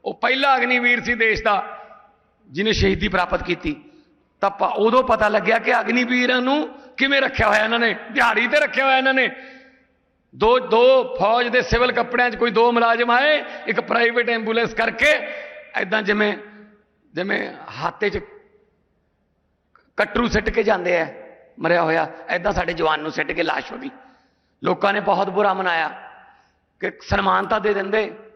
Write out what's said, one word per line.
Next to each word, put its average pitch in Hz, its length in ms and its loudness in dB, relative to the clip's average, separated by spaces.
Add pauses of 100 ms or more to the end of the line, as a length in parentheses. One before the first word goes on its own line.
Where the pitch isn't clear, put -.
ਉਹ 202 100 -6
ਪਹਿਲਾ 262 420 2
ਅਗਨੀਵੀਰ 240 480 2
ਸੀ 240 100 -2
ਦੇਸ਼ 220 280 0
ਦਾ 202 360 -2 (720)
ਜਿਹਨੇ 196 220 0
ਸ਼ਹੀਦੀ 196 360 2
ਪ੍ਰਾਪਤ 180 340 -2
ਕੀਤੀ। 160 340 -4 (640)
ਤਾਂ 196 100 2
ਪ-, 190 260 -2
ਉਦੋਂ 233 260 4
ਪਤਾ 220 260 2
ਲੱਗਿਆ 214 300 2
ਕਿ 240 220 2
ਅਗਨੀਵੀਰਾਂ 247 640 0
ਨੂੰ 285 260 0 (280)
ਕਿਵੇਂ 269 240 2
ਰੱਖਿਆ 262 280 0
ਹੋਇਆ 214 160 2
ਇਹਨਾਂ 226 140 -2
ਨੇ, 233 180 0 (160)
ਦਿਹਾੜੀ 233 360 2
ਤੇ 294 120 4
ਰੱਖਿਆ 269 240 0
ਹੋਇਆ 269 140 4
ਇਹਨਾਂ 262 160 2
ਨੇ। 262 160 2 (1040)
ਦੋ, 220 240 4
ਦੋ 247 600 4
ਫੌਜ 233 280 2
ਦੇ 233 140 2
ਸਿਵਲ 240 300 2
ਕੱਪੜਿਆਂ 240 380 0
'ਚ 220 60 -10
ਕੋਈ 233 140 0
ਦੋ 226 220 4
ਮੁਲਾਜ਼ਮ 233 380 2
ਆਏ, 285 340 2 (220)
ਇੱਕ 190 140 -2
ਪ੍ਰਾਈਵੇਟ 233 500 0
ਐਂਬੂਲੈਂਸ 226 440 -2
ਕਰਕੇ, 233 540 0 (520)
ਏਦਾਂ 208 220 -2
ਜਿਵੇਂ, 208 340 0 (800)
ਜਿਵੇਂ 196 380 -4 (260)
ਹਾਤੇ 175 320 -4
'ਚ 180 100 -6 (1800)
ਕਟਰੂ 214 320 -2
ਸਿੱਟ - 220 -2
ਕੇ 226 120 0
ਜਾਂਦੇ 180 380 0
ਆ 160 60 -2 (520)
ਮਰਿਆ 170 240 2
ਹੋਇਆ, 160 280 0 (240)
ਏਦਾਂ 180 180 -2
ਸਾਡੇ 180 200 -4
ਜਵਾਨ 156 280 0
ਨੂੰ 151 100 -6
ਸਿੱਟ 156 220 -6
ਕੇ 165 100 -4
ਲਾਸ਼ 151 300 -4
ਹੋ 233 60 -14
ਗਈ। 262 120 -12 (760)
ਲੋਕਾਂ 185 280 0
ਨੇ 208 80 -2
ਬਹੁਤ 190 300 -2
ਬੁਰਾ 196 240 0
ਮਨਾਇਆ 170 520 -4 (760)
ਕਿ 185 120 -6 (160)
ਸਨਮਾਨ 196 380 0
ਤਾਂ 214 140 0
ਦੇ 202 140 0
ਦਿੰਦੇ 196 400 -2 (220)